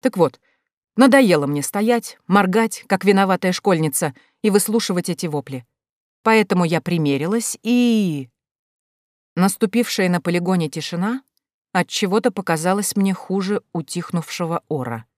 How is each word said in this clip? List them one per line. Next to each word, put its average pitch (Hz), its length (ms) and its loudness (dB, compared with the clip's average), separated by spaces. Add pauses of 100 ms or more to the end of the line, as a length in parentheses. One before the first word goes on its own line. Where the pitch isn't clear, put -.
Так 247 160 -2
вот, 160 240 0 (560)
надоело 214 500 6
мне 147 160 -2
стоять, 220 640 -2
моргать, 202 600 0
как 185 160 -2
виноватая 190 480 2
школьница, 160 600 0 (280)
и 214 80 2
выслушивать 202 580 0
эти 175 180 -6
вопли. 139 380 -8 (580)
Поэтому 208 420 2
я 165 160 0
примерилась 165 840 -2
и... 220 680 0 (1080)
Наступившая 190 720 0
на 175 120 0
полигоне 175 480 0
тишина 180 540 -6 (480)
отчего-то 196 600 -2
показалась 185 640 -2
мне 196 180 0
хуже 190 480 -4 (100)
утихнувшего 170 920 -6
ора. 123 380 -6 (140)